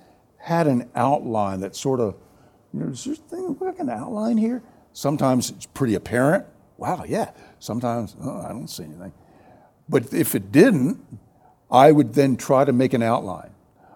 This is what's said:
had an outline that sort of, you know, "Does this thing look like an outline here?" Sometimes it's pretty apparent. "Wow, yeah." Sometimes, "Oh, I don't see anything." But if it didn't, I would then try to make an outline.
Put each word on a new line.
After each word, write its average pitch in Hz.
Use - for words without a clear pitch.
had 165
an 123
outline 110
that 98
sort 131
of, 104
you 139
know, 160
"Does 135
this 294
thing 370
look 277
like 370
an 285
outline 226
here?" 226
Sometimes 135
it's -
pretty 117
apparent. 135
"Wow, 151
yeah." 185
Sometimes, 117
"Oh, 120
I -
don't 147
see -
anything." 80
But 123
if -
it 101
didn't, 170
I 135
would 135
then 135
try 135
to 131
make 127
an 117
outline. 98